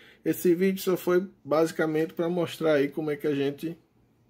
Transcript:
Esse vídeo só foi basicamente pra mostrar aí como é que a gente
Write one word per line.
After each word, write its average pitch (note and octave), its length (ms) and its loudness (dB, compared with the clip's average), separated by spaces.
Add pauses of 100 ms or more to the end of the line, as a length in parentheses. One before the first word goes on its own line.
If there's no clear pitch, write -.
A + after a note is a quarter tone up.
(240)
Esse D#3+ 300 2
vídeo F#3+ 280 0
só F3+ 140 0
foi F3+ 320 0 (160)
basicamente D#3+ 720 0
pra E3 140 -2
mostrar E3 440 0
aí C#3+ 160 4
como D3+ 220 -4
é D3 60 -2
que D3 100 -4
a D3+ 80 0
gente C#3 440 -4 (520)